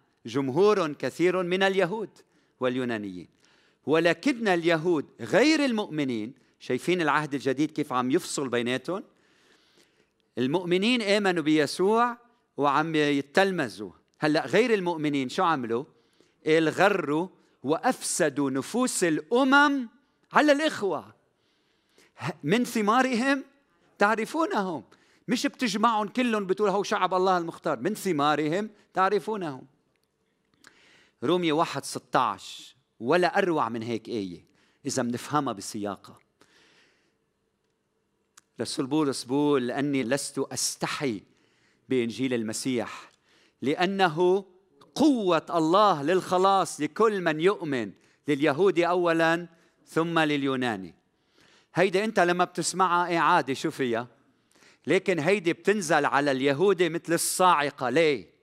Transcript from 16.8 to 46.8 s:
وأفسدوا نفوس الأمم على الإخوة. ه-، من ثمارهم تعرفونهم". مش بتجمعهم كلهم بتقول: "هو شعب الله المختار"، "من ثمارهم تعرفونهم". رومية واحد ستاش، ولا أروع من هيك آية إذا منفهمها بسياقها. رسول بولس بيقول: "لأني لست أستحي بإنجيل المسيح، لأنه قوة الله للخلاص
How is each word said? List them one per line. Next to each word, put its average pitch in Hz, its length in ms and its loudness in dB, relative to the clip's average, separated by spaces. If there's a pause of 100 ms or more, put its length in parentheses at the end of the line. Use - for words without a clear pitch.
وأفسدوا 147 880 0
نفوس 196 520 -2
الأمم 262 840 2 (440)
على 285 180 4
الإخوة. 190 640 -2 (1040)
ه-، 139 120 -6 (120)
من 208 200 0
ثمارهم 254 800 0 (540)
تعرفونهم". 214 840 -2 (440)
مش 247 200 -4
بتجمعهم 214 600 -2
كلهم 226 380 -2
بتقول: 190 240 0
"هو 190 140 0
شعب 190 300 -2
الله 185 240 2
المختار"، 165 420 -4
"من 170 140 -4
ثمارهم 151 760 -2 (240)
تعرفونهم". 185 720 -4 (1600)
رومية 165 300 0
واحد 156 320 -2
ستاش، - 880 -4 (240)
ولا 165 380 2
أروع 160 320 0
من 117 140 -6
هيك 113 260 -6
آية 92 360 -8 (400)
إذا 127 180 -2
منفهمها 123 500 0
بسياقها. 101 680 -10 (2500)
رسول 135 240 -4
بولس 139 380 -2
بيقول: 139 440 0
"لأني 135 360 -2
لست 135 360 -4
أستحي 131 840 -6 (640)
بإنجيل 123 440 -2
المسيح، 113 800 -6 (500)
لأنه 180 840 0 (500)
قوة 214 540 4
الله 170 540 4
للخلاص 180 800 2